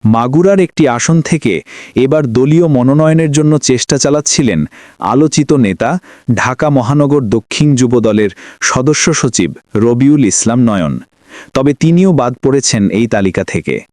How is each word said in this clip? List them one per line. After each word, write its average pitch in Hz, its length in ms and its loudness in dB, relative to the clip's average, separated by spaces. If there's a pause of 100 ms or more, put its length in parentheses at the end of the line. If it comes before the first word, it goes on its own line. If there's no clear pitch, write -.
মাগুরার 135 600 2
একটি - 220 -2
আসন 123 280 -2 (120)
থেকে 123 260 -2 (500)
এবার 151 180 0 (140)
দলীয় 151 320 2
মনোনয়নের 151 640 2
জন্য 151 200 2 (160)
চেষ্টা 131 300 -2
চালাচ্ছিলেন 139 600 -2 (520)
আলোচিত 143 380 0 (160)
নেতা 98 240 -2 (500)
ঢাকা 131 300 -2
মহানগর 143 520 0 (120)
দক্ষিণ 147 420 -2
যুব 123 240 0
দলের 107 300 0 (400)
সদস্য 139 440 0
সচিব 101 360 -2 (260)
রবিউল 123 460 2 (100)
ইসলাম 117 360 0
নয়ন। 87 260 -2 (580)
তবে 139 220 0
তিনিও 175 380 2
বাদ 127 200 0 (100)
পড়েছেন 131 480 0
এই 107 240 -2
তালিকা 98 300 -2
থেকে। 73 320 -6 (160)